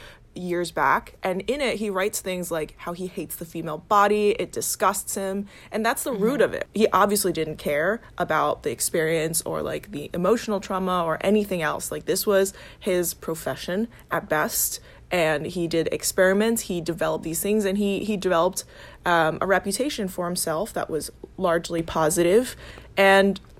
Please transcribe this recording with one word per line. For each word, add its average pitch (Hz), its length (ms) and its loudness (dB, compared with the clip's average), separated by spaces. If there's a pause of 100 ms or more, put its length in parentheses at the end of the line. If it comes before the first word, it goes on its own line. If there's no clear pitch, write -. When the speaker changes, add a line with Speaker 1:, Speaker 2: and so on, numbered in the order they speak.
(360)
Speaker 1:
years 175 340 -4
back, 151 540 0
and 190 240 -2
in 277 140 0
it 240 160 0
he 208 120 -4
writes 196 320 -2
things 180 300 -6
like 160 260 -6
how - 160 -8
he 185 140 -8
hates 170 300 -10
the 175 80 -10
female 160 340 -8
body, 208 580 4
it - 140 -4
disgusts - 640 -2
him, 196 320 -4 (240)
and 220 120 -2
that's 233 200 0
the 294 100 -4
root 226 280 2
Speaker 2:
Mm-hmm. - 20 6
Speaker 1:
of 139 100 2
it. - 220 -6
He 208 140 4
obviously 196 440 4
didn't 156 220 -4
care 160 460 0 (180)
about 156 420 0
the - 80 -4
experience 160 760 -2
or, 156 160 -4
like, 151 280 -6
the 143 220 -10
emotional 202 460 0
trauma 185 440 -2
or 160 180 -2
anything 202 420 0
else. - 280 -4
Like, 151 140 -8
this 190 220 -2
was 196 260 4 (260)
his 180 360 -2
profession 165 720 -6 (240)
at 165 180 -4
best, - 500 -2 (300)
and 156 380 0
he 175 200 -4
did 160 240 0
experiments, 202 720 2
he 175 180 -4
developed 160 420 -2
these 170 180 -4
things, 208 240 2
and 190 140 0
he, 202 240 0
he 214 120 -2
developed, 180 480 2 (440)
um, 165 340 2
a - 60 -2
reputation 196 600 0
for 180 200 -6
himself 175 460 -2
that - 140 -4
was 151 220 -4 (280)
largely 175 440 0
positive. 175 720 4 (400)
And 196 440 6 (200)